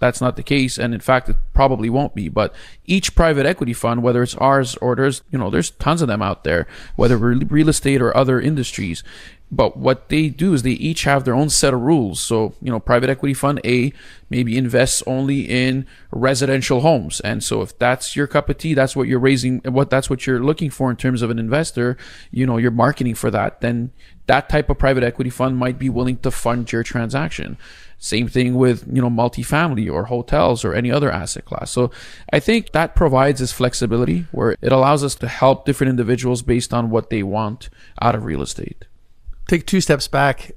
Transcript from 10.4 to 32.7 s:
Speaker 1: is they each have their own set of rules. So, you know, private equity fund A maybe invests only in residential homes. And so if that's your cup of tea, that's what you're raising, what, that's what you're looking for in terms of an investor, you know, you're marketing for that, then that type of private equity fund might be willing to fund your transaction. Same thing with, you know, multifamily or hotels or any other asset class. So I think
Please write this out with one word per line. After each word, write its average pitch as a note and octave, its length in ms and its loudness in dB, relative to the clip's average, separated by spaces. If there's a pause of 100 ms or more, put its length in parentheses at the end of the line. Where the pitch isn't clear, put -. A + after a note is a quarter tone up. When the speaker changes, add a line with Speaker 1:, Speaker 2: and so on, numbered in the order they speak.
Speaker 1:
is B2+ 100 2
they B2+ 80 0
each D#3 320 -2
have C#3 220 2
their B2 100 2
own D3 140 2
set C#3 240 4
of B2+ 80 0
rules. A#2+ 380 2
So, A2 420 -2
you C3 100 -4
know, A2+ 80 -2
private B2+ 300 2
equity C3+ 260 -2
fund C#3 280 -2
A B2 300 2 (360)
maybe A#2+ 280 -2
invests C3 480 2
only C3+ 360 -2
in B2+ 440 -2 (260)
residential C3 680 0
homes. C3 380 2
And G#2+ 240 -4
so A2 180 -2
if - 160 -8
that's B2 380 0
your D3 100 0
cup C#3+ 240 -2
of C#3+ 80 -4
tea, D#3+ 160 -4
that's C3+ 220 2
what B2+ 120 0
you're B2+ 120 0
raising, B2+ 400 2
what, C3 320 0
that's C3+ 180 0
what C3 160 -4
you're B2+ 180 0
looking D3+ 280 0
for C3 180 -2
in A#2+ 80 -4
terms B2+ 240 0
of A#2 80 -2
an A#2 100 -2
investor, B2 580 -2 (340)
you B2+ 160 -2
know, A#2 100 0
you're A#2+ 140 2
marketing A#2+ 440 0
for - 160 -2
that, G#2 300 -4
then A#2+ 300 -2 (340)
that C3 240 0
type D3+ 220 2
of C3 80 0
private C3+ 240 4
equity B2 260 -2
fund C3 280 -2
might B2 200 -2
be C3 120 -2
willing B2+ 280 -2
to - 140 0
fund A#2+ 400 -2
your A#2 100 0
transaction. B2 760 -4 (420)
Same A2+ 280 0
thing B2 280 2
with, B2+ 360 4
you C3 100 2
know, B2 80 2
multifamily A#2+ 800 0
or E2 140 -2
hotels B2 600 2
or F2 80 0
any A#2+ 180 0
other C#3+ 200 0
asset - 340 -6
class. - 260 -10
So B2 200 0 (420)
I C#3+ 60 2
think A3 320 0